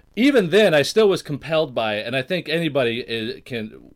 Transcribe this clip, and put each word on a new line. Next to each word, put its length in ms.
even 320
then, 240
I 80
still 260
was 160
compelled 500
by 220
it, 100
and 100
I 80
think 260
anybody 500
is, 460
can, 500